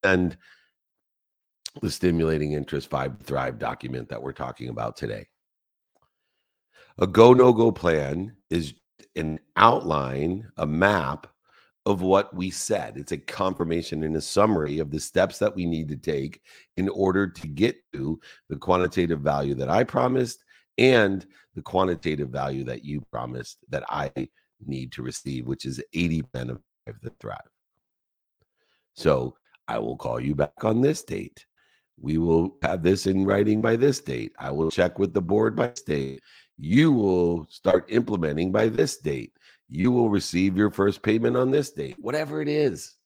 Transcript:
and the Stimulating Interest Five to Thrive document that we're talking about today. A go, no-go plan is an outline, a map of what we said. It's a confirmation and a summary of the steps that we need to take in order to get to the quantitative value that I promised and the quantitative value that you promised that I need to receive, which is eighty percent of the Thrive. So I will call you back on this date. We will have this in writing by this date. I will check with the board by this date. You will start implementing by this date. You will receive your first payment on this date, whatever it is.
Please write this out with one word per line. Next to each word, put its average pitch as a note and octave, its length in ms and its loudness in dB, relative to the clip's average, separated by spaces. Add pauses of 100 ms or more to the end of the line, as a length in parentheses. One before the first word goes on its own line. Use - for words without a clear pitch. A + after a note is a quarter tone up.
and F#2 340 2 (1400)
the F2 100 -2
Stimulating D#2+ 640 0
Interest C#2+ 360 -6
Five C2+ 300 -4
to - 60 -20
Thrive C2 340 -6
document B1 500 -8
that A1+ 120 -10
we're C2+ 100 -10
talking B1 380 -10
about A1+ 260 -8
today. G#1+ 320 -10 (1700)
A F2+ 80 2
go, A2 260 10
no-go A#2+ 380 8
plan E2+ 640 -2 (140)
is D#2+ 240 -2 (420)
an D#2 240 -4 (180)
outline, F2 1000 2
a D#2+ 80 -2
map D#2 640 0 (580)
of G2+ 160 0
what F#2+ 320 2
we F#2 160 -4
said. D2 460 -6
It's - 160 -12
a D#2+ 60 -6
confirmation E2+ 840 -4
and D#2 120 -4
a D2+ 60 -2
summary D#2+ 580 0
of D2 120 -4
the D#2 80 -4
steps - 400 0
that G#2 160 0
we F2+ 100 -4
need D#2+ 240 -4
to D2 80 -8
take C#2+ 440 -6 (360)
in F#2 120 -2
order F#2+ 380 0
to F2 200 -12
get D2+ 300 0 (160)
to C#2+ 260 -6 (300)
the D#2 60 -6
quantitative F2 640 0
value C#2+ 360 0
that C2 140 -4
I G#2 140 2
promised B2+ 600 -2 (340)
and A2 480 4 (300)
the D#2 60 -10
quantitative D#2+ 680 -2
value C2+ 360 -6
that B1 200 -10
you D2 160 -8 (100)
promised B1 460 -10 (120)
that C2+ 200 -6
I C#2+ 220 -6 (540)
need C2 280 -8
to - 80 -12
receive, B1+ 460 -8
which C2 180 -8
is C2+ 180 -10 (100)
eighty D#2+ 280 0
percent B1 300 -8
of A#1+ 100 -12 (400)
the A#2+ 180 -12
Thrive. - 200 -12 (1500)
So C2 420 0 (320)
I A#1 120 -4
will A#1 180 -6
call A#1 220 -6
you C#2 160 -2
back C#2+ 280 -4
on A2 180 2
this D3 220 0
date. - 420 -12 (540)
We D#2 200 -2
will E2 420 2
have E2+ 220 -2
this F#2+ 220 4
in F#2+ 200 2
writing G#2 340 2
by A2+ 160 2
this C3 240 2
date. - 400 -8
I C#2 120 -8
will D#2+ 200 0
check F2+ 260 0
with F#2+ 160 0
the G2+ 80 0
board G#2+ 340 0
by A#2+ 120 0
this A#2+ 140 -12
date. C2+ 400 -4 (360)
You B2+ 340 4
will F2+ 580 2
start F#2 400 0
implementing F#2 600 0
by A2 180 2
this C#3 280 0
date. C2+ 360 -8 (340)
You F2+ 240 0
will A#2+ 180 4
receive F#2+ 480 0
your G#2 140 4
first G2 300 0
payment A2+ 360 0
on B2+ 140 0
this C#3 200 0
date, C3+ 280 -10
whatever D3+ 420 -6
it C#3+ 60 -4
is. D3 480 -2 (100)